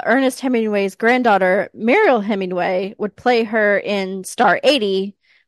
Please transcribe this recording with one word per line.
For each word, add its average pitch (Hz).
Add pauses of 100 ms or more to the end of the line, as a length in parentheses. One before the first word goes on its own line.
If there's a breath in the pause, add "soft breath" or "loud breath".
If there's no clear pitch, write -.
Ernest 262
Hemingway's 214
granddaughter, 208
Muriel 254
Hemingway, 190
would 208
play 240
her 208
in 190
Star 190
eighty 202 (320)